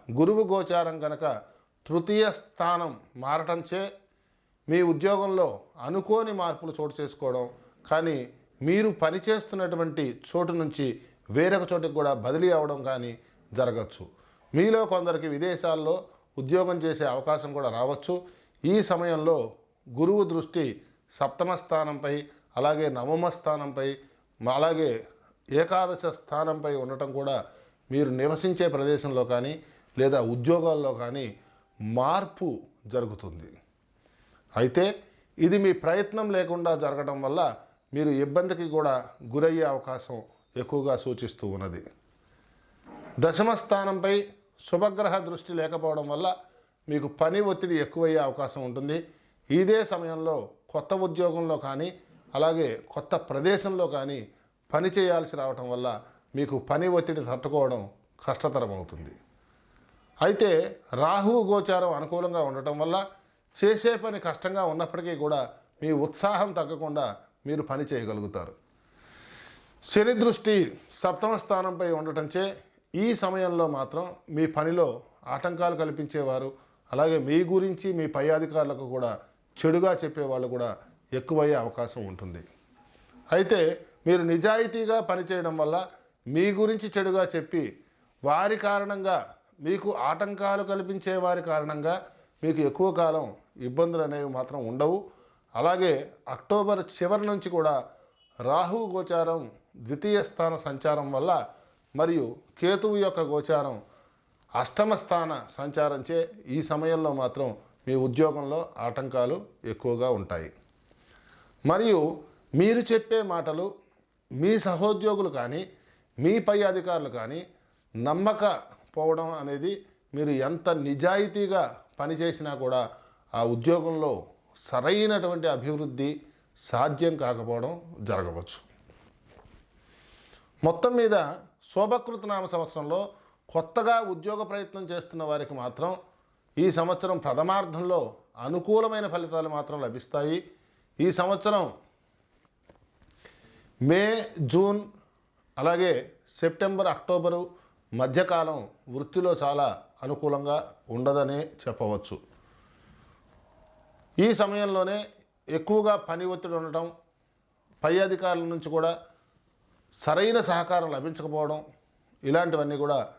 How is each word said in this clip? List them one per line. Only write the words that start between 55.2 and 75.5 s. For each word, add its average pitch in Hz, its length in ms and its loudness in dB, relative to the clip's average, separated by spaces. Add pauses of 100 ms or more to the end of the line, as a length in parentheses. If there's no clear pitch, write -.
రావటం 127 340 -6
వల్ల 123 320 -4 (340)
మీకు 139 220 0
పని 156 300 0
ఒత్తిడి 165 360 0
తట్టుకోవడం 127 640 0 (380)
కష్టతరమవుతుంది. 98 800 -4 (1120)
అయితే 190 580 4 (120)
రాహువు 202 520 4
గోచారం 185 500 2
అనుకూలంగా 170 480 -2
ఉండటం 135 360 -4
వల్ల 175 280 0 (580)
చేసే 220 320 4
పని 214 240 -6
కష్టంగా 185 440 -2
ఉన్నప్పటికీ 165 520 -2
కూడా 143 360 -2 (300)
మీ 156 100 0
ఉత్సాహం 185 600 0
తగ్గకుండా 147 640 -4 (300)
మీరు 151 160 -2
పని 139 220 -4
చేయగలుగుతారు. 104 680 -6 (1300)
శని 214 280 4
దృష్టి 214 640 2 (240)
సప్తమ 202 340 0
స్థానంపై 185 540 -2
ఉండటంచే 160 760 -4 (300)
ఈ 196 200 0
సమయంలో 185 540 0
మాత్రం 143 360 -4 (260)
మీ 156 160 2
పనిలో 156 560 0 (240)
ఆటంకాలు 170 500 -2